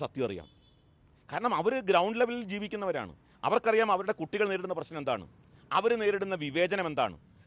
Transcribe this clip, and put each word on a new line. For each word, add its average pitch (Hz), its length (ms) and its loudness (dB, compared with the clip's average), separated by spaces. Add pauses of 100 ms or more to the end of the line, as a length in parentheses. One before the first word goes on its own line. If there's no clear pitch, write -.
സത്യം 131 220 -2
അറിയാം. 90 220 -6 (840)
കാരണം 208 300 -2
അവർ 202 120 2 (180)
ഗ്രൗണ്ട് 190 300 4
ലെവലിൽ 240 220 0 (100)
ജീവിക്കുന്നവരാണ്. 196 600 -4 (360)
അവർക്കറിയാം 220 480 4
അവരുടെ 196 240 0
കുട്ടികൾ 202 300 0
നേരിടുന്ന 185 280 -2
പ്രശ്നം 160 240 -8
എന്താണ്, 123 220 -2 (540)
അവർ 214 120 2 (120)
നേരിടുന്ന 196 320 0 (100)
വിവേചനം 175 460 0
എന്താണ്. 120 260 0 (300)